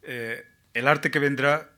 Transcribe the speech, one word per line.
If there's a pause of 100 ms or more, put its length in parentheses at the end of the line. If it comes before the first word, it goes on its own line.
eh, (260)
el
arte
que
vendrá